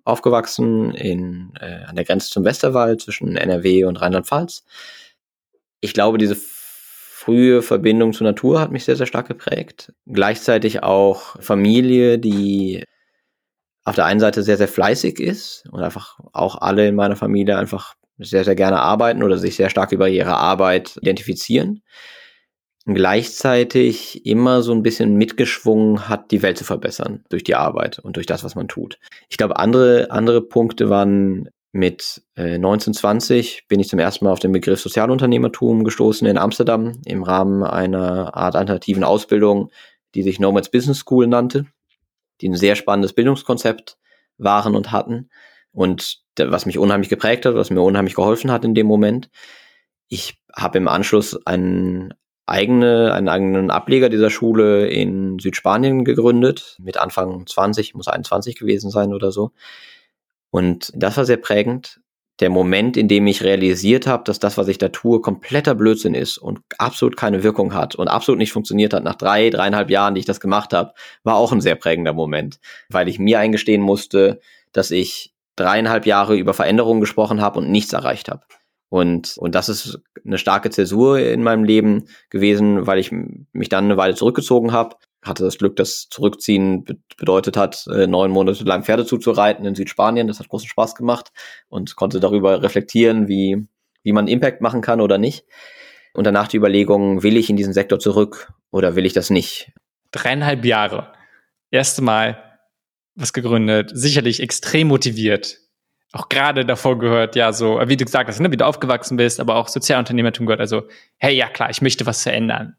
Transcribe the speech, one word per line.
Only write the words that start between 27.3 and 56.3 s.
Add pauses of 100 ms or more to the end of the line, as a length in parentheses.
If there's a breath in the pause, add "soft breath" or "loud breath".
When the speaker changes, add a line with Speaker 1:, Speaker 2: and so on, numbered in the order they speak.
Speaker 1:
durch
die
Arbeit
und
durch
das,
was
man
tut. (320 loud breath)
Ich
glaube,
andere,
andere
Punkte
waren (240)
mit, (140)
äh,
neunzehn,
zwanzig
bin
ich
zum
ersten
Mal
auf
den
Begriff
Sozialunternehmertum
gestoßen
in
Amsterdam
im
Rahmen
einer
Art
alternativen
Ausbildung, (440 soft breath)
die
sich
Nomads
Business
School
nannte, (760)
die
ein
sehr
spannendes
Bildungskonzept (380)
waren
und
hatten (420 soft breath)
und (160)
d-,
was
mich
unheimlich
geprägt
hat,
was
mir
unheimlich
geholfen
hat
in
dem
Moment. (800 loud breath)
Ich (120)
habe
im
Anschluss
einen (320)
eigene,
einen
eigenen
Ableger
dieser
Schule
in
Südspanien
gegründet,